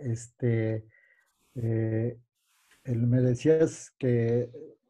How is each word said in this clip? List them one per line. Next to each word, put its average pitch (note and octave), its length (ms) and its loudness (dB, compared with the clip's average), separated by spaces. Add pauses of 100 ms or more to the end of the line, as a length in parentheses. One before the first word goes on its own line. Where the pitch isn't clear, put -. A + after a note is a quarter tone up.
este, A2+ 840 -2 (680)
eh, A2+ 640 -2 (680)
el, A#2+ 220 -2
me B2+ 140 4
decías D#3 760 2
que, A#2+ 520 0 (400)